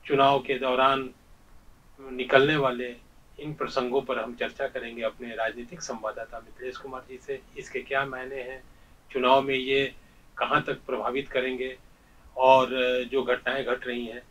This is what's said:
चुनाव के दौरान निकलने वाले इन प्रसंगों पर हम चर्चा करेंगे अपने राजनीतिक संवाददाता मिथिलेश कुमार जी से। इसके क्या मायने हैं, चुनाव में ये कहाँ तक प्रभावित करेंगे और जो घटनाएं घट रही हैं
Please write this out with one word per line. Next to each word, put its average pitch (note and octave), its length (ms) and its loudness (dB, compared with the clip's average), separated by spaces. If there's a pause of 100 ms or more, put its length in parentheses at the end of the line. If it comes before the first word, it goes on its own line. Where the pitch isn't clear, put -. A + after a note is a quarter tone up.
चुनाव C#3 320 6
के B2+ 200 -2
दौरान C3 520 2 (1000)
निकलने C3+ 440 4
वाले B2 380 0 (460)
इन D3+ 140 -8
प्रसंगों B2+ 480 0
पर B2 160 -4
हम A#2 160 -6
चर्चा B2 320 -4
करेंगे A#2 360 -8
अपने A2+ 260 -6
राजनीतिक A2+ 540 -6
संवाददाता A2+ 560 -8
मिथिलेश B2+ 380 -12
कुमार B2+ 340 -12
जी B2+ 160 -14
से। C3+ 140 -8 (180)
इसके C3 220 -8
क्या C#3 260 -2
मायने C3 300 -10
हैं, C3 260 -12 (500)
चुनाव C3 300 6
में C3+ 120 -2
ये C3 380 0 (460)
कहाँ C3+ 240 0
तक C3+ 240 -6
प्रभावित B2 420 -4
करेंगे B2+ 480 -4 (600)
और C3 320 8 (440)
जो C3 100 2
घटनाएं B2 420 0
घट B2+ 220 -2
रही A#2+ 200 -4
हैं G#2+ 240 -12